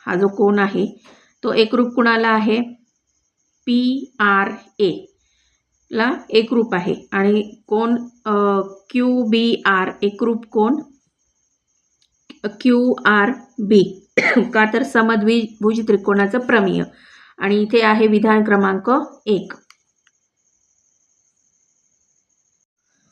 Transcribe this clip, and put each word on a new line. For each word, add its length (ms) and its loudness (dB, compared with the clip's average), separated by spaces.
हा 100 -4
जो 120 2
कोण 320 0
आहे, 420 -2
तो 100 -4
एकरूप 420 0
कुणाला 320 2
आहे, 320 0
पीआरए 1500 -2
ला 220 -2
एकरूप 440 0
आहे. 220 -4
आणि 440 0
कोण, 400 -2
अ, 360 0
क्यूबीआर 1040 0
एकरूप 440 -4
कोण, 360 -2
क्यूआरबी. 1600 0
<coughs> 360 0
का, 200 2
तर 100 0
समद्विभुज 1040 0
त्रिकोणाचं 520 0
प्रमेय. 440 0
आणि 240 0
इथे 200 0
आहे 260 2
विधान 360 2
क्रमांक 480 0
एक. 280 -4